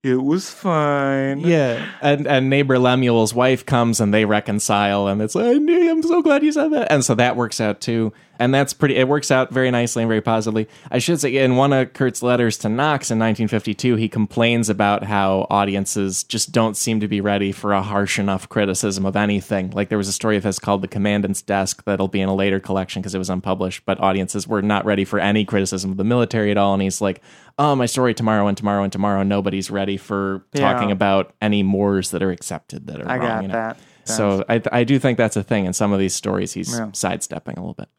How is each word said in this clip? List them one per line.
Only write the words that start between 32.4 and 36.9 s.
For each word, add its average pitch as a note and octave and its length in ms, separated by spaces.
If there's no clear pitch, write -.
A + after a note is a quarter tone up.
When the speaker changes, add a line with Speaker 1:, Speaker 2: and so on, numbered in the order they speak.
Speaker 2:
that - 140
are - 60
Speaker 1:
I B2+ 100
Speaker 2:
wrong," - 100
Speaker 1:
got A2 140
Speaker 2:
you F#2+ 60
know? G2 60
Speaker 1:
that. A2+ 220
Speaker 2:
So G#2 440
Speaker 1:
That's A#2 240
Speaker 2:
I, A#2+ 80
I B2 40
do C3+ 140
think B2 180
that's A2+ 200
a G2+ 80
thing. G2+ 220
In F2+ 80
some G#2 180
of G2 80
these F#2+ 140
stories, G2 400
he's F#2+ 220
Speaker 1:
Yeah. A2 160